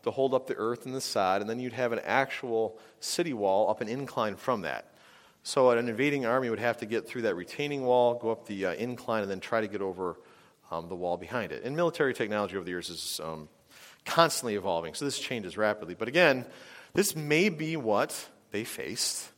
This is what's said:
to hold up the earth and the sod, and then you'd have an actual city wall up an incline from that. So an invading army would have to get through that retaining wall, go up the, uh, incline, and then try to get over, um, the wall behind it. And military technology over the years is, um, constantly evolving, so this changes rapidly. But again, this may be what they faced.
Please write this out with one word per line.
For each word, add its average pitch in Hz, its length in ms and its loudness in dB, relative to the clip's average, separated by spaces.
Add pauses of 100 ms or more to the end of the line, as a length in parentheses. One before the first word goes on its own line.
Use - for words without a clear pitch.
to 117 80 0
hold 135 220 2
up 131 140 0
the 123 80 -4
earth 117 320 -4
and 127 80 -8
the 135 60 -4
sod, 98 420 2
and 104 80 -4
then 120 100 -4
you'd 123 140 -6
have 120 180 0
an 110 60 -2
actual 113 800 0 (220)
city 170 340 -2
wall 98 340 4
up 110 140 0
an 107 60 -4
incline 120 460 -2
from 107 280 -2
that. 67 320 -6 (480)
So 127 280 6
an 120 200 2
invading 135 340 0
army 123 240 2
would 110 100 -2
have 113 200 0
to 117 80 -6
get 113 200 -2
through 120 160 -6
that 104 120 2
retaining 139 500 -6
wall, 123 300 6
go 113 160 -2
up 107 160 -4
the, 98 180 -4
uh, 90 100 2
incline, 113 460 -2
and 98 100 -4
then 95 100 -4
try 113 200 0
to 107 80 -2
get 98 140 -4
over, 90 360 -4 (520)
um, 82 180 -6
the 92 80 -8
wall 87 220 -2
behind 92 340 -4
it. 62 120 -8
And 135 120 -4
military 160 380 2
technology 104 420 0
over 92 80 -4
the 92 60 -6
years 87 180 -4
is, - 340 -8
um, 78 280 -10 (560)
constantly 139 480 4
evolving, 82 400 -2
so 151 100 -6
this 139 140 -2
changes 101 400 -6
rapidly. 104 360 0
But 113 140 -4
again, 135 380 6 (480)
this - 200 2
may 156 360 4
be 160 260 -4
what 113 540 0 (220)
they 107 120 -2
faced. - 720 -6